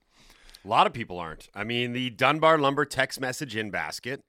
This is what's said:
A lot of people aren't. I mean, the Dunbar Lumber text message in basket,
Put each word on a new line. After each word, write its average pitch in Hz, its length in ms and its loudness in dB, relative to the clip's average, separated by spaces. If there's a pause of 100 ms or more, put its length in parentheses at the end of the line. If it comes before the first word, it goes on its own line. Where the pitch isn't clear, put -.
(640)
A 95 40 -10
lot 139 180 6
of 160 80 -4
people 95 240 -8
aren't. 80 360 -10
I 101 100 -6
mean, 120 280 -2
the 127 160 -4
Dunbar 151 480 4
Lumber 139 300 2
text - 340 -2
message 127 340 -6
in 107 160 -4
basket, 90 580 -6